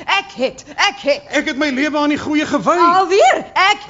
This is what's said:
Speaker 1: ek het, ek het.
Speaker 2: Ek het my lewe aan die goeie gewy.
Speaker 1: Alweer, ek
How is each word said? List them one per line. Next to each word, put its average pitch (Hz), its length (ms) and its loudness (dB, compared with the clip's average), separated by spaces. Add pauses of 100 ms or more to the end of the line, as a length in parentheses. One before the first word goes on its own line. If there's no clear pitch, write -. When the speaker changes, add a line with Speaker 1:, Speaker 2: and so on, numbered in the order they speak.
Speaker 1:
ek 392 340 -4
het, 240 260 -4 (120)
ek 392 260 -2
het. 269 260 -2 (120)
Speaker 2:
Ek 311 100 -4
het 254 100 -6
my 294 140 0
lewe 294 240 -2
aan 294 160 0
die 254 60 -4
goeie 302 260 -2
gewy. 277 320 0
Speaker 1:
Alweer, 370 640 4 (160)
ek 403 320 0